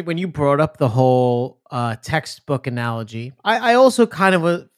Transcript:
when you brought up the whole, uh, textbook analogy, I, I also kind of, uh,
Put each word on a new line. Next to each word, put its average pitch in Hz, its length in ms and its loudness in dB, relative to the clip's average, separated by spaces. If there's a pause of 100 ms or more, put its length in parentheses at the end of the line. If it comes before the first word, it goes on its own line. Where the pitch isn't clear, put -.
when 165 120 -6
you 185 100 -4
brought 143 320 0
up 156 180 -2
the 135 120 0
whole, 127 720 0 (100)
uh, 120 300 -4
textbook - 640 -6
analogy, 117 640 -8 (100)
I, 226 280 0
I - 40 6
also 247 320 4
kind 190 280 2
of, 165 100 0
uh, 175 160 0 (160)